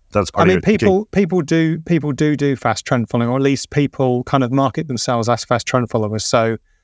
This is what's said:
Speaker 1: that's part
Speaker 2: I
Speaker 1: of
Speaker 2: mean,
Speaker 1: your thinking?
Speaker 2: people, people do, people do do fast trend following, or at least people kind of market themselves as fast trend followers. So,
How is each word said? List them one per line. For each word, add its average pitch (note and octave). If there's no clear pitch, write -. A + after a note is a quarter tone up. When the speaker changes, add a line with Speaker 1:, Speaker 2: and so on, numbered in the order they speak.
Speaker 1:
that's G2+
part G2+
Speaker 2:
I -
Speaker 1:
of -
Speaker 2:
mean, F#2
Speaker 1:
your F3
thinking? G#3+
Speaker 2:
people, G3+
people F#3
do, E3
people D3+
do D3+
do C#3+
fast A#2
trend A#2+
following, A#2+
or B2
at C3+
least C#3
people B2+
kind C3+
of A#2+
market C#3
themselves A#2
as A#2
fast -
trend B2
followers. G#2+
So, A2+